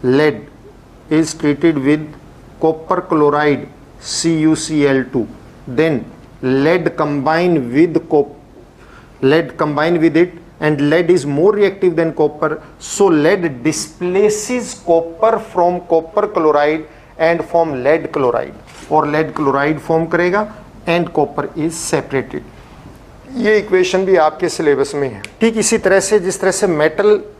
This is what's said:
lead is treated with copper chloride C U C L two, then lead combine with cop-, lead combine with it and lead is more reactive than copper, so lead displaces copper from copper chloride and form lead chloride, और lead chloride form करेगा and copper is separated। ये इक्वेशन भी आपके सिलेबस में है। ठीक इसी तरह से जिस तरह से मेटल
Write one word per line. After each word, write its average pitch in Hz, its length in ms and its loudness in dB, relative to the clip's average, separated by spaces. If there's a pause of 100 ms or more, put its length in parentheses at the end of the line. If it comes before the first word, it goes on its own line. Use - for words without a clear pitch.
lead 131 360 2 (720)
is 156 240 0
treated 151 400 0 (120)
with 151 200 0 (520)
copper 165 420 -2
chloride 147 640 0 (320)
C 165 400 -4
U 156 160 2
C 156 320 -2
L 135 240 2
two, 113 160 -2 (400)
then 135 320 0 (420)
lead 143 560 0
combine 147 760 0
with 165 360 2
cop-, 147 260 0 (840)
lead 160 360 2
combine 156 440 0
with 156 160 2
it 175 160 2 (280)
and 147 280 0
lead 170 220 2
is 147 160 2
more 151 240 2
reactive 196 440 0
than 165 180 0
copper, 151 500 -2 (160)
so - 260 0
lead 165 560 2
displaces 196 1120 -2 (120)
copper 175 520 2
from 175 440 -2
copper 165 460 0
chloride 156 600 0 (320)
and 165 260 0
form 156 380 -2
lead 151 280 0
chloride, 120 420 -2 (380)
और 151 200 2
lead 151 240 0
chloride 143 440 0
form 165 320 -2
करेगा 180 360 0 (400)
and 170 260 -2
copper 156 420 -2
is 160 200 -4
separated। - 680 -4 (920)
ये 214 220 2
इक्वेशन 190 480 0
भी 190 100 4
आपके 156 340 2
सिलेबस 143 460 0
में 143 140 -2
है। 101 120 -12 (200)
ठीक 226 160 2
इसी 214 200 0
तरह 190 220 2
से 208 200 2
जिस 180 220 -4
तरह 190 100 2
से - 160 0
मेटल 175 520 2 (200)